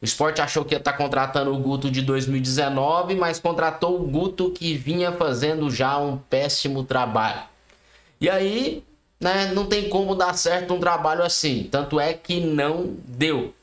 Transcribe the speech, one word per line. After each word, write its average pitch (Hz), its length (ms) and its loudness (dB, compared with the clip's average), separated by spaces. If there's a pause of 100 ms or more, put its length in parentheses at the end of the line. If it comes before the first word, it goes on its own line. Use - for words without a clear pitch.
O 110 40 -4
Sport 151 340 0
achou 147 240 0
que 151 100 -2
ia 143 60 0
tá 143 140 0
contratando 139 600 0
o 139 40 -2
Guto 135 340 -2
de 131 100 0
dois 135 240 0
mil 135 120 0
e - 20 0
dezenove, 143 760 0
mas 170 220 0
contratou 170 640 0
o 156 60 -4
Guto 180 420 0
que 170 240 -2
vinha 165 380 0
fazendo 151 580 0
já 131 280 2
um 143 200 0
péssimo 139 680 -2
trabalho. 113 560 0 (800)
E 165 80 2
aí, 208 520 0 (380)
né, 190 340 2
não 202 120 2
tem 202 240 0
como 190 260 0
dar 180 200 2
certo 180 380 0
um 180 60 0
trabalho 170 420 2
assim. 139 480 0
Tanto 143 300 0
é 156 140 2
que 175 260 -4
não 156 560 0 (100)
deu. 131 580 -2